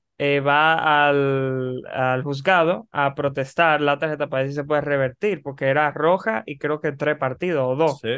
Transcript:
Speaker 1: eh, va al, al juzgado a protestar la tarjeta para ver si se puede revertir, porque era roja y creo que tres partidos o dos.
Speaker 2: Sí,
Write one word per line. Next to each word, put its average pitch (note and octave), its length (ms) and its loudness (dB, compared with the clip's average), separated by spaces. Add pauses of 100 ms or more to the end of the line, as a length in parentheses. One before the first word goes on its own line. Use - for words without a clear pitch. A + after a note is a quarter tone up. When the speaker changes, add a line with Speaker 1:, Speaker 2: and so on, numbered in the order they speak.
(200)
Speaker 1:
eh, C#3+ 220 0
va D3 680 4
al, C3+ 760 0
al B2+ 360 -2
juzgado E3+ 680 0
a C#3 240 0
protestar C#3+ 680 0
la C#3+ 180 0
tarjeta D3+ 300 -4
para C3+ 140 -2
ver C#3 80 -4
si C#3+ 40 -10
se D3 100 -4
puede D3 160 0
revertir, C#3+ 640 -2
porque C3+ 240 -8
era C#3+ 240 2
roja F3+ 540 0
y C#3+ 120 -12
creo D3+ 240 -4
que D3+ 120 -4
tres D3 240 -2
partidos C#3 500 -2
o B2+ 80 -2
dos. D3 260 0
Speaker 2:
Sí, A#2 60 -8 (100)